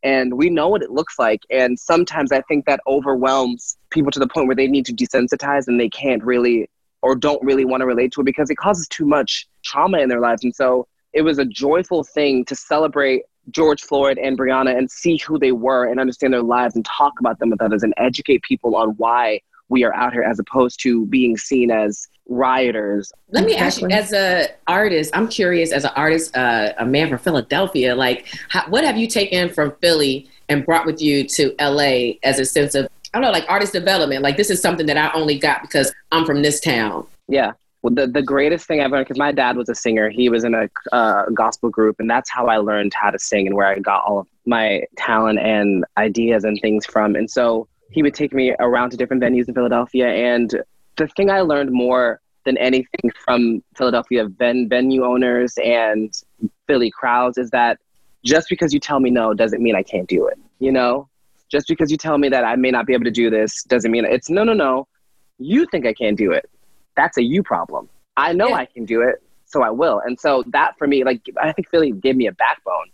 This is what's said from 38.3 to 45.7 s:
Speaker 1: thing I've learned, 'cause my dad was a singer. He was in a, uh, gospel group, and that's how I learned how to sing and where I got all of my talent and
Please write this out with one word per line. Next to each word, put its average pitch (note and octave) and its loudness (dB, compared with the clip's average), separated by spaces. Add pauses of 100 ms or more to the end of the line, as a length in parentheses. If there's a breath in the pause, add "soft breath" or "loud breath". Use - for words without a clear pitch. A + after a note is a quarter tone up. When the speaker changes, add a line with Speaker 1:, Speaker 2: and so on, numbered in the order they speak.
Speaker 1:
thing D#3 -2
I've C3+ 0
learned, C3+ 0
'cause C3 -6
my C#3+ 0
dad B2 0
was A#2+ -4
a A#2 -4
singer. A2 0
He A#2+ 2
was A#2 2
in A#2 0
a, G#2+ 0 (240)
uh, A2 2 (100)
gospel A2+ 0
group, G#2+ 2
and A2+ -4
that's B2 -2
how B2 -2
I A2 2
learned G#2 0
how G#2 0
to G2+ -8
sing G2+ -2
and G2 -2
where G2 2
I G2 0
got G2 0
all G2+ -2
of F#2 -14 (160)
my A2 0 (120)
talent A2 0
and G2+ 0 (120)